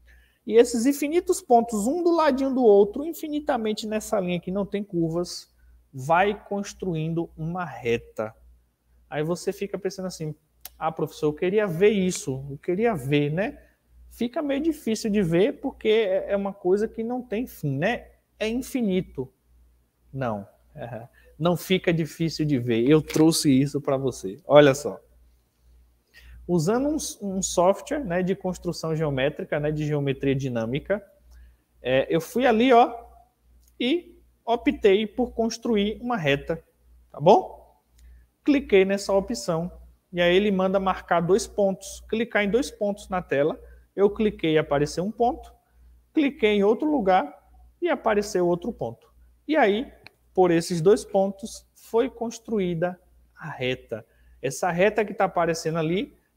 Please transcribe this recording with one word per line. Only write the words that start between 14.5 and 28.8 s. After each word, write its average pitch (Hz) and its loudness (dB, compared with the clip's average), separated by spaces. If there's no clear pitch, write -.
difícil 262 -2
de 208 2
ver, 180 2
porque - -6
é, 208 0
é 202 2
uma 196 -4
coisa 196 0
que 220 -8
não 240 -6
tem 240 -6
fim, 139 -6
né? 196 -4
É 214 -4
infinito. 220 -4
Não, 117 -6
<laughs> 120 -14
não 170 0
fica 185 0
difícil 160 -4
de 147 2
ver. 120 0
Eu 156 6
trouxe 160 2
isso 139 2
pra 143 -2
você. 120 -6
Olha 143 10
só. 98 -8
Usando 196 0
um, 311 -2
um 190 -4
software, 196 0
né, 180 -2
de 185 0
construção 165 -6